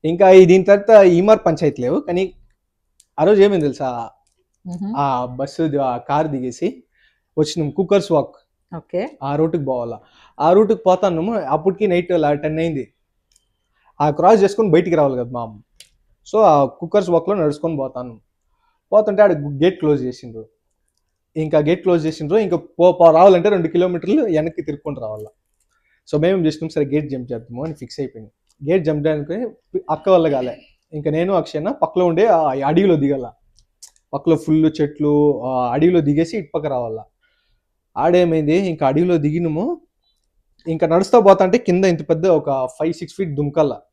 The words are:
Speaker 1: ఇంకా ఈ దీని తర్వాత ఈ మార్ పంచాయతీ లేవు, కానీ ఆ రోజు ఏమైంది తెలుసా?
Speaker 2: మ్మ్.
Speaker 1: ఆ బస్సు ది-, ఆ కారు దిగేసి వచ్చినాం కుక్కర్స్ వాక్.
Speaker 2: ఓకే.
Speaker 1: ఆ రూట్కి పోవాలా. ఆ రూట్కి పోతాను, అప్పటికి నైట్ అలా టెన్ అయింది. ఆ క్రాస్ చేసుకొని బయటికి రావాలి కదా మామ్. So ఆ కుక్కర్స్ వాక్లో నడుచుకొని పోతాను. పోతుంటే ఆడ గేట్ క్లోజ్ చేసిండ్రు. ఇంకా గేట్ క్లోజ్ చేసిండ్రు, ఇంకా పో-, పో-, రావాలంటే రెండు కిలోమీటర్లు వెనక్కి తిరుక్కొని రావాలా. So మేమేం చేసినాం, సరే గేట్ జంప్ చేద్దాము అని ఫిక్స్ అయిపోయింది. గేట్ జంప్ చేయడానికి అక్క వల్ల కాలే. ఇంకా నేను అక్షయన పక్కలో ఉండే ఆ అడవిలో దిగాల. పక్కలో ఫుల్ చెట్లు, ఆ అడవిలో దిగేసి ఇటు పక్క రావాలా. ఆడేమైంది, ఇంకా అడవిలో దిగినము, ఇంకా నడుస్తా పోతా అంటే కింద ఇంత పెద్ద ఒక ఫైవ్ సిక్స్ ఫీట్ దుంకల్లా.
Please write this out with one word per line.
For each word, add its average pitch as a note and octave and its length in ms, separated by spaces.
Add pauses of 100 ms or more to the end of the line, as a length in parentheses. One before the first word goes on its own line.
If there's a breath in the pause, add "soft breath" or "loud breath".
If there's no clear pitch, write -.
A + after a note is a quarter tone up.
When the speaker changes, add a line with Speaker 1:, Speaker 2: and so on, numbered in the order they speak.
Speaker 1:
ఇంకా F3+ 260
ఈ F#3+ 140
దీని F#3 180
తర్వాత G3+ 420
ఈ F3 160
మార్ G#3+ 240
పంచాయతీ D#3+ 360
లేవు, C3+ 180
కానీ F#3 340 (840)
ఆ D#3 40
రోజు G3 180
ఏమైంది G3 240
తెలుసా? B2+ 440 (580)
Speaker 2:
మ్మ్. G3 300
Speaker 1:
ఆ C3 280
బస్సు C#3 420
ది-, C#3+ 140
ఆ B2 160
కారు D3+ 300
దిగేసి C3 560 (540)
వచ్చినాం D3+ 320
కుక్కర్స్ G3 420
వాక్. D3 240 (400)
Speaker 2:
ఓకే. G#3 480
Speaker 1:
ఆ C#3+ 120
రూట్కి D#3+ 280
పోవాలా. A#2+ 360 (400 soft breath)
ఆ D#3+ 120
రూట్కి G#3 240
పోతాను, F#3 580
అప్పటికి F#3+ 540
నైట్ F3 240
అలా D3+ 220
టెన్ D#3 260
అయింది. D#3 340 (1080)
ఆ D3+ 80
క్రాస్ F#3+ 340
చేసుకొని G3 260
బయటికి E3 260
రావాలి C#3 200
కదా B2 160
మామ్. A2+ 300 (720)
So G#3+ 60
ఆ D3+ 260
కుక్కర్స్ F3 440
వాక్లో E3+ 260
నడుచుకొని D#3 420
పోతాను. B2 440 (720)
పోతుంటే G#3 280
ఆడ G3+ 100
గేట్ D3 480
క్లోజ్ D3 240
చేసిండ్రు. A#2 460 (880)
ఇంకా D#3 220
గేట్ E3 240
క్లోజ్ E3+ 220
చేసిండ్రు, D#3 320
ఇంకా F3+ 200
పో-, F3 340
పో-, E3+ 240
రావాలంటే F#3 340
రెండు F3+ 180
కిలోమీటర్లు F3+ 540
వెనక్కి E3 400
తిరుక్కొని D3 400
రావాలా. G#2+ 280 (840)
So D3+ 80
మేమేం F3+ 240
చేసినాం, D#3 240
సరే D3 160
గేట్ C#3 240
జంప్ B2+ 220
చేద్దాము A#2+ 320
అని D#3+ 100
ఫిక్స్ C3+ 260
అయిపోయింది. C3 720
గేట్ F3+ 140
జంప్ D3+ 220
చేయడానికి D#3 460 (360)
అక్క D#3 200
వల్ల E3 200
కాలే. B2+ 280 (360)
ఇంకా D3 180
నేను F3 220
అక్షయన D#3+ 380
పక్కలో F3+ 340
ఉండే F3 200
ఆ E3 240
అడవిలో D#3+ 460
దిగాల. C#3 360 (840)
పక్కలో D#3 220
ఫుల్ D#3 360 (100)
చెట్లు, D3 640
ఆ B2+ 280
అడవిలో E3 280
దిగేసి D#3 360
ఇటు F#3 180
పక్క D3+ 120
రావాలా. A2+ 380 (920)
ఆడేమైంది, E3 600
ఇంకా E3 300
అడవిలో E3+ 300
దిగినము, E3 640 (840)
ఇంకా D#3+ 200
నడుస్తా F#3+ 320
పోతా G3 260
అంటే F3+ 120
కింద F#3 280
ఇంత D#3+ 240
పెద్ద E3 180
ఒక C#3 380
ఫైవ్ D#3 280
సిక్స్ - 220
ఫీట్ E3 200
దుంకల్లా. C#3+ 460 (120)